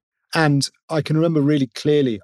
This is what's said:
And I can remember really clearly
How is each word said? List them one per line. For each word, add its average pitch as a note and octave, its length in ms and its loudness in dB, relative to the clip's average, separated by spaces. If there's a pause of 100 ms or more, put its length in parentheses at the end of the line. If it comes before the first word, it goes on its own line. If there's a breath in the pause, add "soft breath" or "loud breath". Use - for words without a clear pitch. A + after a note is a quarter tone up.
(360)
And D3 320 0 (220)
I D#3+ 120 -2
can D3 140 -4
remember D#3+ 240 0
really C#3 280 0
clearly C#3 560 0